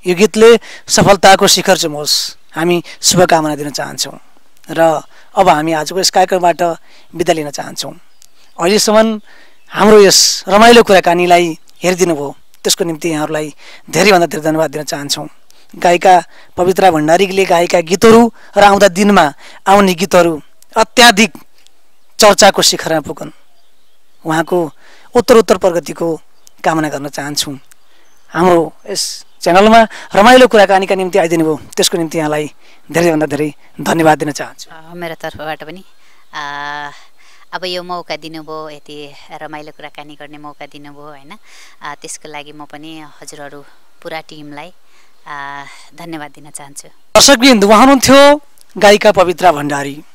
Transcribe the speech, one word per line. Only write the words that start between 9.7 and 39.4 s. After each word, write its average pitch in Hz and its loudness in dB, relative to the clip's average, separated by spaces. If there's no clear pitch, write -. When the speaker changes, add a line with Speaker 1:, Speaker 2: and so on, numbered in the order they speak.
Speaker 1:
यस - 2
रमाइलो 226 6
कुराकानीलाई 175 0
हेरिदिनु 175 -2
भयो, 139 -10
त्यसको 190 -4
निम्ति 165 -8
यहाँहरूलाई 151 -6
धेरैभन्दा 175 2
धेरै 151 -8
धन्यवाद 156 -2
दिन 151 -10
चाहन्छौँ। 147 -10
गायिका 175 2
पवित्रा 185 2
भण्डारीले 165 0
गाएका 175 0
गीतहरू 226 4
र 202 6
आउँदा 202 4
दिनमा 185 2
आउने 196 4
गीतहरू 170 0
अत्याधिक 220 2
चर्चाको 202 4
शिखरमा 160 -4
पुगुन्। 151 -14
उहाँको 165 -4
उत्तरोत्तर 226 0
प्रगतिको 170 -4
कामना 160 -2
गर्न 143 -10
चाहन्छौँ। 143 -10
हाम्रो 170 0
यस - -10
च्यानलमा 214 4
रमाइलो 247 6
कुराकानीका 196 2
निम्ति 185 -2
आइदिनु 165 0
भयो, 156 -2
त्यसको 190 -2
निम्ति 165 -6
यहाँलाई 151 -6
धेरैभन्दा 160 0
धेरै 147 -6
धन्यवाद 160 0
दिन 151 -6
चाहन्छु। - -14
Speaker 2:
अ, 160 -20
मेरो 170 -12
तर्फबाट 156 -14
पनि, 175 -18
अ, 147 -12
अब 175 -12
यो 180 -10
मौका 175 -12
दिनुभयो, 156 -16
यति 147 -20
रमाइलो 151 -16